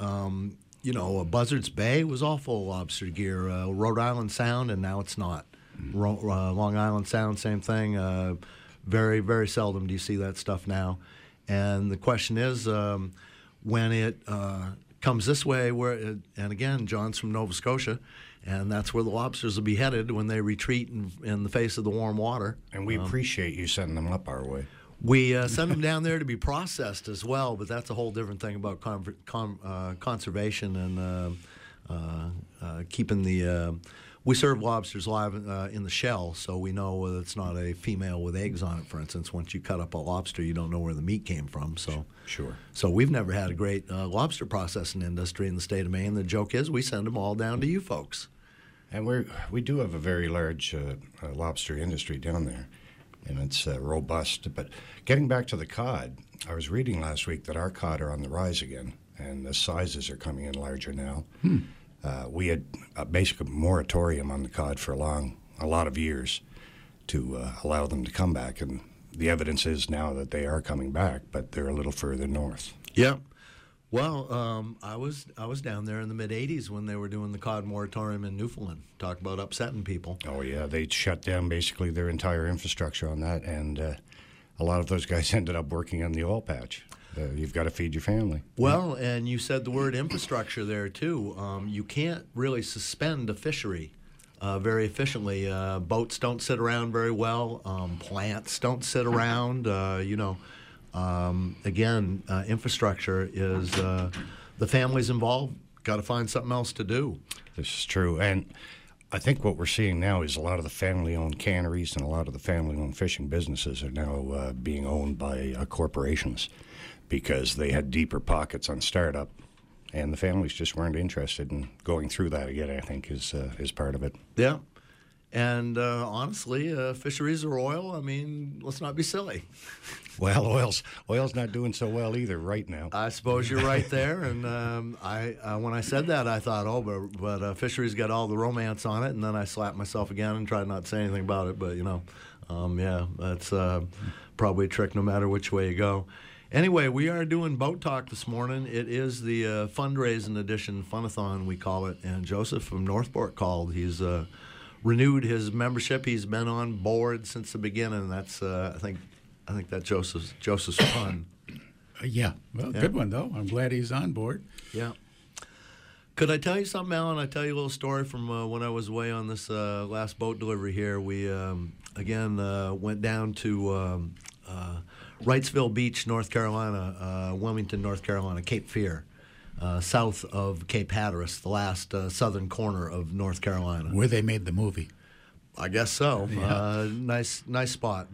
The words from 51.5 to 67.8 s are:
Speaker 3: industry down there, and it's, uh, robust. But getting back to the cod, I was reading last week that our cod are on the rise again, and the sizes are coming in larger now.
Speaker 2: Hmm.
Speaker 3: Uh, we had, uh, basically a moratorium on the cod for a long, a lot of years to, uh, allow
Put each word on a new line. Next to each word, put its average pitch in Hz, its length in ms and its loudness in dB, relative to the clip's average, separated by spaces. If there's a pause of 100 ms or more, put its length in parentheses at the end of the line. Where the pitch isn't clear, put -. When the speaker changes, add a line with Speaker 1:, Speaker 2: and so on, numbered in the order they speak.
Speaker 3:
industry 78 400 -2
down 82 260 0
there, - 240 -6 (580)
and 131 120 -4
it's, 139 280 0
uh, 67 140 -2
robust. 76 720 -2
But - 140 -6 (380)
getting 143 200 6
back 123 200 2
to 113 100 -4
the 90 80 -4
cod, 69 540 -4 (280)
I 85 80 -4
was 80 140 -4
reading 107 320 2
last 78 260 -2
week 80 180 -4
that 78 120 -4
our 87 140 0
cod 80 320 -2
are 73 80 -2
on 73 100 -2
the 69 80 -4
rise 85 320 0
again, 64 320 -8 (240)
and 67 300 -8
the 69 80 -4
sizes 82 560 0
are 69 60 -8
coming 71 280 -4
in 71 80 -6
larger 67 400 -6
now. 69 320 -4 (160)
Speaker 2:
Hmm. 170 200 6 (440)
Speaker 3:
Uh, 65 260 -4
we 90 160 0
had, 82 180 2 (300)
uh, - 100 -6
basically 85 440 2
a - 20 -8
moratorium 78 800 4
on 69 140 -2
the 65 40 -6
cod 71 300 -2
for - 140 -4
a 67 40 -2
long, 73 400 0 (220)
a 78 80 -2
lot 80 220 4
of 67 100 -6
years 73 420 0 (680)
to, 64 280 0
uh, 62 180 -6 (100)
allow 73 240 2